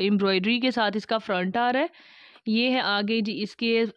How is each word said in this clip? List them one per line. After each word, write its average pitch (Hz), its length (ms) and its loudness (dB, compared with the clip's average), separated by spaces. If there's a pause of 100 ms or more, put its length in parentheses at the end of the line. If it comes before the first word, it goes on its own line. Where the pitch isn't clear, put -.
एम्ब्रॉयडरी 196 580 2
के 254 120 2
साथ 214 240 0
इसका 220 240 -2
फ्रंट 185 380 -2
आ 240 120 2
रहा 254 120 0
है। 339 80 -2 (580)
ये 226 220 2
है 254 120 0
आगे 208 400 0
जी 214 200 -4
इसके 226 360 -2 (200)